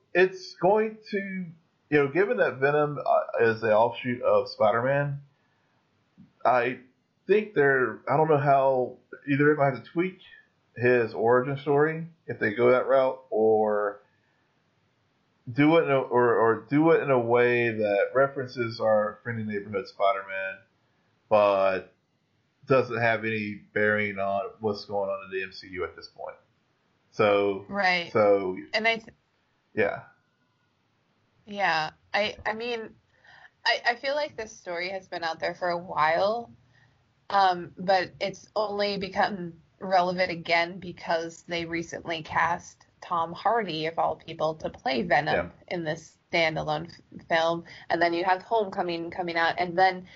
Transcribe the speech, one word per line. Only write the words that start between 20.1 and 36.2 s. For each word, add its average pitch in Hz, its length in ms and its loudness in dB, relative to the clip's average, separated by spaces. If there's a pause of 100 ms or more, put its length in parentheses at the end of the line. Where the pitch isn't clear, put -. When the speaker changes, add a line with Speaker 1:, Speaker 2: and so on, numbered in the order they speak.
Speaker 1:
but 98 640 2 (760)
doesn't 123 340 0
have 113 240 0
any 107 360 -6 (140)
bearing 104 440 0
on 98 240 -2 (180)
what's 104 260 -4
going 101 220 -6
on 98 180 -6
in 95 120 -8
the 92 60 -6
M 92 80 -14
C 95 160 -20
U 90 160 -8
at 80 100 -10
this - 140 -20
point. - 280 -16 (760)
So, 101 560 0
Speaker 2:
Right. 180 440 -2
Speaker 1:
so, 101 440 2 (180)
Speaker 2:
And 220 140 0
I 220 80 0
th- 220 120 -14 (640)
Speaker 1:
yeah. - 260 -2 (1500)
Speaker 2:
Yeah. 175 440 -2 (220)
I, 208 320 0
I 214 100 -4
mean, 226 360 -8 (760)
I, 233 280 0
I - 40 2
feel 269 180 -4
like 302 220 -4
this 220 200 -10
story 180 340 -8
has 190 180 -10
been 175 160 -10
out 160 160 -6
there 175 140 -4
for 180 140 -6
a 175 100 -2
while, 180 720 -2 (800)